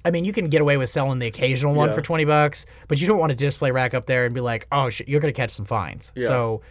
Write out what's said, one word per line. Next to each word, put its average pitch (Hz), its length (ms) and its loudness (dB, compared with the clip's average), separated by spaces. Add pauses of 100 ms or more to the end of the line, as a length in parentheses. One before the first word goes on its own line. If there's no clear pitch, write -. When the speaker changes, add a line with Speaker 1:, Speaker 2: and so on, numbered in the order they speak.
Speaker 1:
I - 60 2
mean, 175 160 0
you 202 80 -2
can 185 160 -2
get 151 120 4
away 143 160 4
with 127 120 0
selling 135 300 -2
the 120 80 -2
occasional 131 480 0
one 151 140 4
Speaker 2:
Yeah. - 60 0
Speaker 1:
for 160 60 -2
twenty 160 240 0
bucks, 147 400 2 (220)
but 143 120 0
you 170 60 0
don't 202 140 4
want 160 120 2
a 131 40 0
display 139 340 -2
rack 127 240 0
up 127 140 -4
there 127 180 2
and 120 80 -2
be 127 80 -4
like, 117 300 -4
"Oh 139 180 2
shit, - 180 -10
you're 139 120 2
gonna 147 140 -2
catch 120 180 -4
some 101 140 -10
fines." 101 500 -6
Speaker 2:
Yeah. 123 140 -2
Speaker 1:
So, 113 420 -2